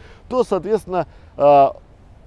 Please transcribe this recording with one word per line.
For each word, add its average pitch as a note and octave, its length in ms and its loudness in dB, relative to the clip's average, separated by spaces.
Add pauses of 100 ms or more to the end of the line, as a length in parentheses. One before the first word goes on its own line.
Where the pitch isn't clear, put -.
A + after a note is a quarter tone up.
(300)
то, B3+ 120 -2
соответственно, F3+ 640 -6 (300)
э, C#3+ 320 4 (580)